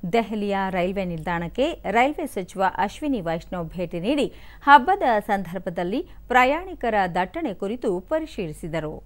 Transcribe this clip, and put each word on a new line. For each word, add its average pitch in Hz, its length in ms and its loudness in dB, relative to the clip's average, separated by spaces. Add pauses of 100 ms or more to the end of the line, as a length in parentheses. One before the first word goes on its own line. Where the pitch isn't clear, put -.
(140)
ದೆಹಲಿಯ 208 440 0 (180)
ರೈಲ್ವೆ 185 360 0
ನಿಲ್ದಾಣಕ್ಕೆ 170 540 -2 (320)
ರೈಲ್ವೆ 285 360 2
ಸಚಿವ 190 280 -6 (240)
ಅಶ್ವಿನಿ 208 420 -4
ವೈಷ್ಣವ್ 165 480 -6
ಭೇಟಿ 175 300 -4
ನೀಡಿ 277 220 0 (400)
ಹಬ್ಬದ 294 400 8 (220)
ಸಂದರ್ಭದಲ್ಲಿ 185 720 -2 (300)
ಪ್ರಯಾಣಿಕರ 269 640 2 (220)
ದಟ್ಟಣೆ 202 360 -2 (100)
ಕುರಿತು 220 280 -2 (220)
ಪರಿಶೀಲಿಸಿದರು. 160 840 -4 (100)